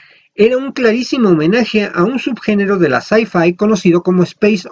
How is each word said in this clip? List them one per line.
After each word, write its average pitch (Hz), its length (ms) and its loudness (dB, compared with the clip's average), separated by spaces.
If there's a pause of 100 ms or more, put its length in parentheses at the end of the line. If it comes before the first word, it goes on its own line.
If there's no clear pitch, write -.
(360)
era 233 200 2
un 269 160 -6
clarísimo 240 560 0
homenaje 202 680 0
a 175 80 0
un 240 160 -2
subgénero 208 580 -2
de 170 120 2
la 123 120 0
sci-fi 185 540 0
conocido 185 480 0
como 185 220 2
space 208 480 -2